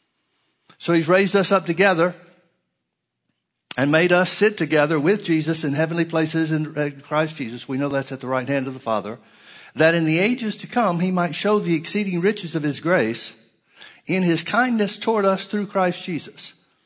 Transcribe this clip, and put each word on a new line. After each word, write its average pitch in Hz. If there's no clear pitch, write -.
So -
he's 165
raised 190
us 196
up 185
together 175
and 139
made 170
us 180
sit 208
together 151
with 202
Jesus 160
in 143
heavenly 165
places 160
in 151
Christ 156
Jesus. 117
We 131
know 143
that's 139
at 131
the 123
right 131
hand 135
of 131
the 127
Father. 110
That 160
in 165
the 160
ages 220
to -
come 185
he 185
might 175
show 208
the 170
exceeding 180
riches 185
of 156
his 143
grace 147
in 185
his 165
kindness 220
toward 214
us 190
through 208
Christ 185
Jesus. -